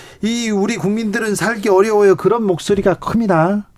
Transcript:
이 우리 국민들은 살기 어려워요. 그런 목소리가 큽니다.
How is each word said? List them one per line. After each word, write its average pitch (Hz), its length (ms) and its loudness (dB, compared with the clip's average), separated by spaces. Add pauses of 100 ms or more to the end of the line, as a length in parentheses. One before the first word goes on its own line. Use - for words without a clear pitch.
(220)
이 226 300 -4
우리 202 260 -2
국민들은 214 580 -4
살기 208 340 -4
어려워요. 202 460 4
그런 220 280 0
목소리가 196 520 0
큽니다. 202 720 0 (120)